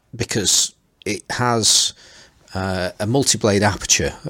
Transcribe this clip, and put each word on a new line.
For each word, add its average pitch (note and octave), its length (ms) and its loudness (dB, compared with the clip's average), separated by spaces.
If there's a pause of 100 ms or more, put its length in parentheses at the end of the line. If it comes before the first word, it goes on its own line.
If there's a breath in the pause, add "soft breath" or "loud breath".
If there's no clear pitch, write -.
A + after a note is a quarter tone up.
(160)
because - 580 -2 (300)
it G2 240 -4
has, A#2+ 640 2 (640 loud breath)
uh, F#2 440 -4
a G#2 80 -2
multi-blade A2 560 2
aperture. F2 520 0 (160)